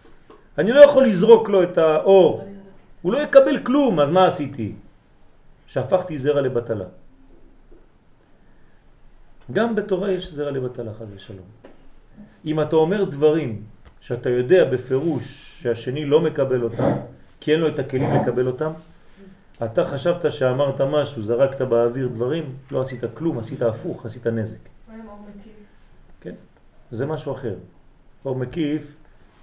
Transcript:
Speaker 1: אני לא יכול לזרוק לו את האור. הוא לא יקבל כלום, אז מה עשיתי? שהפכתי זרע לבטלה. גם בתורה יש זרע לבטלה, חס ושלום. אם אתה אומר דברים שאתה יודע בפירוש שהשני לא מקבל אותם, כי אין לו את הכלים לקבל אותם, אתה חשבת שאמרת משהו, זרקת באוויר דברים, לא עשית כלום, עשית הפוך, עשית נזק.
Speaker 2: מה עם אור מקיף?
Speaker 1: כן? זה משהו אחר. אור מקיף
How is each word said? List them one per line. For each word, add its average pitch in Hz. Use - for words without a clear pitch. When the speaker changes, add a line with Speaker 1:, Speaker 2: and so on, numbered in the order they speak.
Speaker 1:
אני 185
לא 277
יכול 269
לזרוק 220
לו 190
את -
האור. 160
הוא 185
לא 269
יקבל 277
כלום, 247
אז 143
מה 185
עשיתי? 120
שהפכתי 151
זרע 139
לבטלה. 117
גם 220
בתורה 196
יש 175
זרע 143
לבטלה, 123
חס 113
ושלום. 95
אם 156
אתה 151
אומר 175
דברים 143
שאתה 127
יודע 127
בפירוש 131
שהשני 127
לא 147
מקבל 131
אותם, 117
כי 147
אין 160
לו 165
את 131
הכלים 135
לקבל 127
אותם, 151
אתה 113
חשבת 135
שאמרת 135
משהו, 139
זרקת 127
באוויר 120
דברים, 127
לא 135
עשית 127
כלום, 160
עשית 120
הפוך, 120
עשית 117
נזק. 113
Speaker 2:
מה 220
עם 220
אור 208
מקיף? 208
Speaker 1:
כן? 85
זה 123
משהו 143
אחר. 101
אור 131
מקיף 147